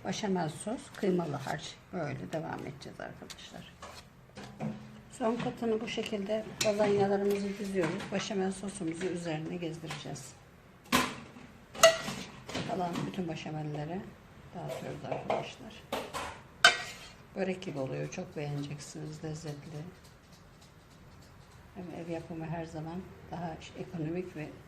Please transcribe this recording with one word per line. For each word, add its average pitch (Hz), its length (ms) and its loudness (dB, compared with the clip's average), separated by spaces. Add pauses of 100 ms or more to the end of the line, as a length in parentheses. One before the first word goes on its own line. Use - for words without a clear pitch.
başamel 185 460 2
sos, 220 320 -2 (140)
kıymalı 175 400 4
harç 135 400 -4 (180)
böyle 151 380 -2
devam 160 280 -2
edeceğiz - 400 -8
arkadaşlar. - 720 -10 (1400)
Son 240 240 2
katını 233 460 2
bu 233 60 -2
şekilde 214 580 0 (200)
lazanyalarımızı 202 920 6
düzüyoruz. 196 420 2 (100)
Başamel 190 400 2
sosumuzu 185 540 -2
üzerine 170 500 0
gezdireceğiz. 156 800 -4 (2250)
Kalan 180 220 2 (160)
bütün 180 200 0
başamellere 156 760 -2 (540)
dağıtıyoruz - 500 -4
arkadaşlar. - 800 -2 (1500)
Börek 185 260 2
gibi 151 180 -4
oluyor. 143 320 -2
Çok - 260 -6
beğeneceksiniz. 147 840 -4
Lezzetli. 151 540 -6 (2000)
Hem 175 300 -8
ev 175 40 -6
yapımı 165 360 -2
her 160 200 0
zaman 160 360 -4 (300)
daha 170 240 -4 (240)
ekonomik 170 560 -2
ve 151 140 -4 (180)